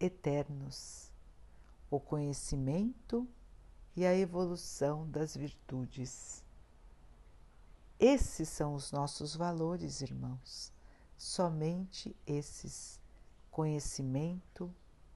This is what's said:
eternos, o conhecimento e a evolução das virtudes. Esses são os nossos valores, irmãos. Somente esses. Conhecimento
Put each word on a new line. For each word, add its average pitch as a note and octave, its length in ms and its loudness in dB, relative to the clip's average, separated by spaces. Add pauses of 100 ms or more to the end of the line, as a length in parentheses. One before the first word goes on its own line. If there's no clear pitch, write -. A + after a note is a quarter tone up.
eternos, C#3+ 1120 -2 (760)
o C#3+ 120 2
conhecimento D3+ 1200 0 (720)
e F3 100 6
a F3+ 100 8
evolução E3+ 920 2
das D3+ 260 0
virtudes. - 1080 -6 (1500)
Esses B3 500 8
são D3 260 0
os C#3 180 -6
nossos C#3+ 440 0
valores, E3 640 0
irmãos. B2+ 720 -6 (440)
Somente E3+ 1000 0 (100)
esses. - 720 -6 (520)
Conhecimento D#3 1200 0 (440)